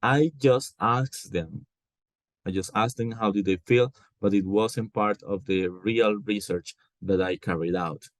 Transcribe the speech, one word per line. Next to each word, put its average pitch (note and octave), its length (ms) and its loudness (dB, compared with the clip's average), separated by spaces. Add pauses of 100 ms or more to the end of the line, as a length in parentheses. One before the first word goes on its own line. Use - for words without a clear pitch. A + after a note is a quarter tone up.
I C#3+ 380 2
just C3 400 2
asked B2+ 540 0
them, E2 340 -6 (760)
I F#2+ 60 -6
just F#2 240 -4
asked A2+ 220 0
them A#2 160 -4
how A2+ 180 -2
did G2+ 140 0
they F#2+ 120 2
feel, B2 360 2 (280)
but G2+ 120 2
it G2 120 2
wasn't A2 480 -2
part G#2 300 -2
of F#2+ 220 -6
the F#2+ 240 0
real G#2+ 480 2
research G2+ 580 -4 (260)
that F#2 200 0
I F#2 160 -2
carried E2+ 380 -2
out. E2+ 340 -6 (100)